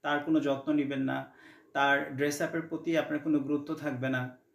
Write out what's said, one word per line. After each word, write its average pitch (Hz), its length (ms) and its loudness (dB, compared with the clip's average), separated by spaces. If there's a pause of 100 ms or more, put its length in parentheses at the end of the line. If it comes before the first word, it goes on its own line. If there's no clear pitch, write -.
তার 147 180 0
কোনো 156 200 4
যত্ন 139 320 0
নিবেন 139 280 2
না, 135 320 -4 (400)
তার 139 440 2
ড্রেস 143 260 0
আপের 165 200 -2
প্রতি 160 360 -2
আপনার 151 200 -2
কোনো 147 200 2
গুরুত্ব 147 360 -2
থাকবে 131 340 -4
না। 127 300 -4 (160)